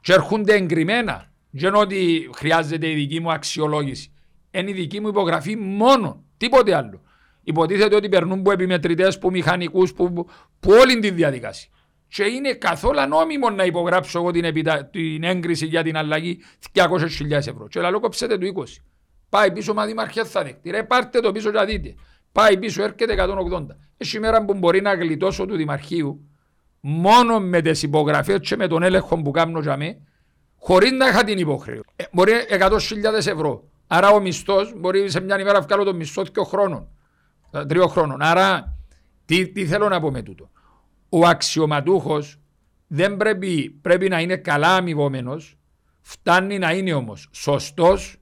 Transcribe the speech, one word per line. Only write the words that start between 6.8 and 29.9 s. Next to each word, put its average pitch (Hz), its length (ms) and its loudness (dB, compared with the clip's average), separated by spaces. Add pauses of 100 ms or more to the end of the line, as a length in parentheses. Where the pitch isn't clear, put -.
Υποτίθεται 190 520 2
ότι 208 140 0
περνούν 185 320 0
που 190 100 2
επιμετρητές, 185 680 0
που 190 120 -2
μηχανικούς, 180 600 0
που, 175 200 -2 (460)
που 190 120 2
όλη 247 280 8
τη 208 120 0
διαδικασία. 135 580 -4 (380)
Και - 160 -4
είναι 254 300 -2
καθόλου 226 480 -2
ανώμιμο 294 480 0
να 196 160 -2
υπογράψω 175 540 0
εγώ 175 120 -2
την 170 120 -2
επιτα-, 160 460 -2
την 160 340 -6
έγκριση 170 420 -2
για 160 180 -2
την 160 140 -2
αλλαγή 156 420 -4 (320)
δυακόσιες 170 440 0
χιλιάδες 147 320 -4
ευρώ. 110 200 -14
Και - 120 -8
λαλό, 180 200 -2
«Κόψετε 233 380 -4
του 180 80 -4
είκοσι». 180 380 -10 (460)
Πάει 202 220 4
πίσω, 208 220 -6
«Μα 208 120 -2
δήμαρχε, 220 380 -6
θα 208 200 -4
δεχτεί». 135 280 -12
Ρε, 214 120 -4
πάρτε 247 360 0
το 233 120 0
πίσω 214 200 -4
και 214 140 0
δείτε. 196 300 -8 (360)
Πάει 208 260 4
πίσω, 190 260 -4
έρχεται 214 300 -4
εκατόν 190 240 0
ογδόντα. 170 400 -6 (200)
Έχει 226 220 -8
μέρα 220 260 2
που 196 80 -2
μπορεί 185 280 2
να 202 120 0
γλιτώσω 180 520 -2
του 196 100 -6
δημαρχείου, 147 720 -6 (500)
μόνο 214 600 4
με 180 220 0
τις 160 220 0
υπογραφές 151 580 0
και - 140 -4
με 202 120 -2
τον 165 160 0
έλεγχο 185 380 2
που 143 100 -4
κάνω 165 280 0
για 147 180 -4
μέ, 160 200 -8 (600)